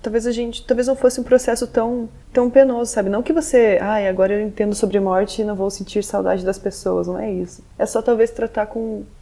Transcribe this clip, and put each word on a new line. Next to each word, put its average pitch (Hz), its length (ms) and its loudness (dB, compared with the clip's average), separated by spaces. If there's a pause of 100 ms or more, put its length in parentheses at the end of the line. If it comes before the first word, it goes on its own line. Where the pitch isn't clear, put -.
talvez 220 260 -2
a 247 40 0
gente, 233 340 -6
talvez 247 220 2
não 269 80 2
fosse 254 240 2
um 247 40 -4
processo 247 440 2
tão, 233 420 -2 (220)
tão 247 180 2
penoso, 240 420 4
sabe? 196 180 0
Não 202 140 0
que - 100 0
você, 240 480 4
"Ai, 202 260 0
agora 190 260 2
eu 208 120 -2
entendo 208 300 -2
sobre 196 240 0
morte 196 420 0
e 208 40 -2
não 208 100 -4
vou 196 140 -2
sentir 196 340 -4
saudade 190 420 -2
das 196 120 -2
pessoas", 180 500 -4
não 180 120 -6
é 214 120 -6
isso. 180 300 -8 (160)
É - 80 -2
só 220 160 -2
talvez 226 300 2
tratar 226 360 -4
com, 220 360 -8 (180)